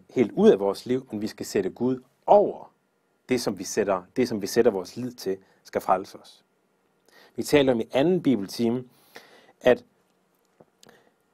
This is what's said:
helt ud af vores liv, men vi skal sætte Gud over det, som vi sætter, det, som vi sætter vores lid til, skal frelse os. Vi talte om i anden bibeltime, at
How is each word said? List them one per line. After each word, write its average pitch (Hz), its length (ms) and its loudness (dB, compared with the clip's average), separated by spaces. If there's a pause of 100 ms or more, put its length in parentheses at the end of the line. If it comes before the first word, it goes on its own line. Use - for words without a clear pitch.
(100)
helt 117 220 0
ud 208 160 4
af 123 100 6
vores 98 280 -4
liv, 127 240 -4
men 107 120 -8
vi 107 40 -4
skal - 200 -12
sætte 92 240 -2
Gud 127 320 -4 (240)
over 196 460 2 (560)
det, 127 120 0
som 104 180 -6
vi 92 60 -12
sætter, 98 380 -2 (140)
det, 127 120 0
som 101 140 -6
vi 101 40 -6
sætter 117 240 2
vores 95 260 -4
lid 123 160 -10
til, 95 240 -8 (280)
skal - 160 -8
frelse - 380 -4
os. - 260 -20 (920)
Vi 113 60 -6
talte 139 280 4
om 117 100 0
i 107 120 -6
anden 165 300 2
bibeltime, 120 640 0 (760)
at 123 240 2 (1500)